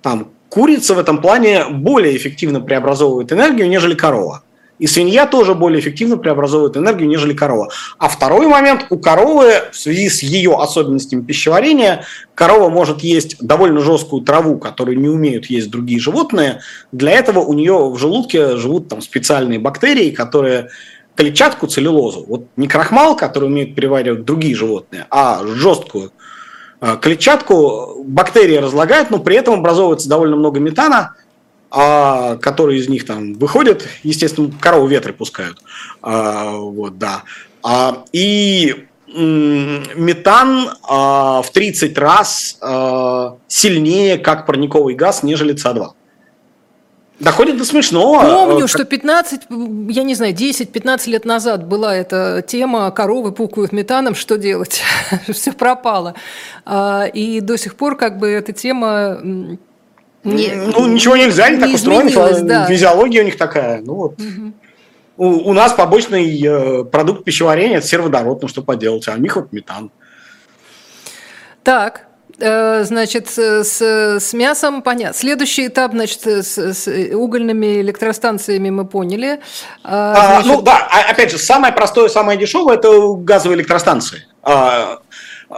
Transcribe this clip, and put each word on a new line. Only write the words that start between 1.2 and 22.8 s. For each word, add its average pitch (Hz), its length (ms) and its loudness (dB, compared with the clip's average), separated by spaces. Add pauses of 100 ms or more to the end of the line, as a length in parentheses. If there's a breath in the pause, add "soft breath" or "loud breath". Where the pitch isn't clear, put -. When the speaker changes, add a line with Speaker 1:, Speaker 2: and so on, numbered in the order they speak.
Speaker 1:
плане 208 480 4
более 151 480 2
эффективно 139 420 -4
преобразовывает 135 720 0
энергию, 226 380 2
нежели 175 260 2
корова. 107 480 -2 (360 soft breath)
И 156 80 -2
свинья 180 400 2
тоже 233 260 4
более 165 260 2
эффективно 147 380 -2
преобразовывает 143 580 0
энергию, 175 320 0
нежели 147 260 0
корова. 127 360 -2 (300 loud breath)
А - 100 0
второй 180 380 2
момент, 277 420 4
у 180 80 -2
коровы, 233 560 4 (180)
в - 60 -16
связи 180 320 -2
с - 140 -4
ее 175 360 2
особенностями 135 600 -2
пищеварения, 196 840 2 (300 loud breath)
корова 185 360 4
может 156 320 0
есть 165 380 0
довольно 151 420 2
жесткую 147 420 0
траву, 151 340 2
которую 127 420 -4
не 143 80 0
умеют 151 380 0
есть 113 240 -4
другие 120 320 -4
животные. 151 600 -2 (300 loud breath)
Для 139 200 0
этого 190 280 4
у 147 140 0
нее 156 380 2
в 120 80 -10
желудке 156 580 0
живут 147 320 -4
там 107 120 -10
специальные 123 580 -2
бактерии, 180 500 0
которые 123 600 -2 (460 loud breath)
клетчатку, 151 520 0
целлюлозу, 135 600 -2
вот 120 200 -10 (100)
не 139 100 -2
крахмал, 247 480 4